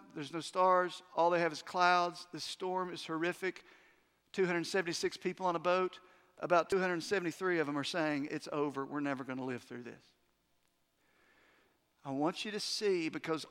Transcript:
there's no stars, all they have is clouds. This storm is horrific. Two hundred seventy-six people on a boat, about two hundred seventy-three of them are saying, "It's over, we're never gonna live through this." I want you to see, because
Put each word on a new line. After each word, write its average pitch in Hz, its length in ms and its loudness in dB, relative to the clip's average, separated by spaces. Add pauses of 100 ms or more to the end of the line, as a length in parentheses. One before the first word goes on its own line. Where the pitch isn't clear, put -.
(140)
there's 143 180 -8
no 165 80 -4
stars, 180 640 4 (140)
all 165 140 4
they 175 100 4
have 165 120 2
is 143 100 -10
clouds. 180 720 2
This 156 120 -8
storm 185 480 -4
is 165 120 -10
horrific. 175 600 -4 (680)
Two 190 140 2
hundred 170 200 0
seventy-six 175 500 0
people 185 300 -4
on 175 100 2
a - 20 -2
boat, 180 400 2 (400)
about 170 320 4
two 196 80 4
hundred 180 240 2
seventy-three 180 560 0
of 151 80 2
them 143 100 -2
are 139 80 -2
saying, 151 460 0
"It's 156 200 -6
over, 139 360 -2
we're 143 140 -6
never 139 240 -2
gonna 127 200 -6
live 123 180 -6
through 120 200 -12
this." 117 220 -14 (2000)
I 143 60 -6
want 147 340 0
you 214 80 -6
to 208 80 -4
see, 185 480 0
because 156 420 -4